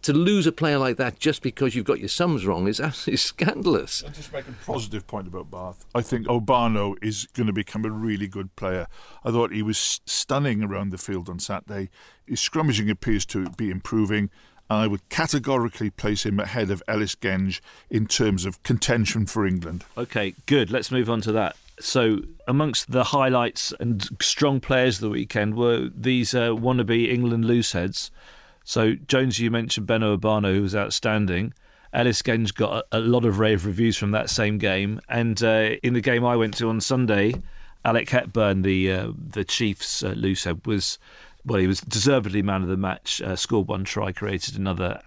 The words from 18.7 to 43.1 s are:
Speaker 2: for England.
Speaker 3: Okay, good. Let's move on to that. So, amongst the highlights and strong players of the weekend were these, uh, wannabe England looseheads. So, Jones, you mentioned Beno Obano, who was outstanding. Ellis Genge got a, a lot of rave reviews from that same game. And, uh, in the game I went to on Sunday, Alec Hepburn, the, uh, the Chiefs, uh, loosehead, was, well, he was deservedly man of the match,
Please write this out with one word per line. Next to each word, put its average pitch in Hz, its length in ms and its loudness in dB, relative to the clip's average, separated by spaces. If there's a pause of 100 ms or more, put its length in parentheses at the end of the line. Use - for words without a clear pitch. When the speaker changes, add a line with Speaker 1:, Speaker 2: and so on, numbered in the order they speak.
Speaker 2:
for 107 180 0
England. 90 380 -2 (120)
Speaker 3:
Okay, 107 380 -4 (140)
good. 123 240 4
Let's - 180 -2
move 123 220 2
on 113 100 0
to 107 120 -2
that. 101 220 0 (240)
So, 113 400 2 (280)
amongst 131 440 0
the 123 120 4
highlights 127 760 2
and 117 280 0 (140)
strong 139 380 2
players 127 380 2
of 101 40 -6
the 110 80 0
weekend 107 460 0
were 117 400 2
these, 123 400 0
uh, 117 140 4
wannabe 117 600 2
England 120 340 2
looseheads. 110 640 0 (520)
So, 110 300 2 (140)
Jones, 131 320 2
you 117 100 2
mentioned 113 380 -2
Beno 110 300 2
Obano, 104 360 2
who 101 80 4
was 98 140 0
outstanding. 104 800 0 (380)
Ellis 120 300 2
Genge 113 320 0
got 107 380 -2
a, 113 80 0
a - 0 -
lot 117 260 4
of 101 140 2
rave 107 260 4
reviews 104 320 2
from 101 140 0
that 107 180 0
same 104 300 0
game. 101 500 -2
And, 117 340 0
uh, 110 280 4 (100)
in 123 120 2
the 123 80 2
game 120 220 2
I 120 120 2
went 113 220 2
to 117 120 0
on 110 100 0
Sunday, 110 540 2 (500)
Alec 117 280 2
Hepburn, 107 500 2
the, 95 300 2
uh, 95 160 -2 (100)
the 104 260 -6
Chiefs, - 600 -2
uh, 95 100 -2
loosehead, 95 540 -2
was, 104 320 -2 (440)
well, 120 160 0
he 92 80 4
was 95 140 0
deservedly 107 600 2
man 95 180 0
of 90 80 -2
the 95 80 0
match, - 440 -4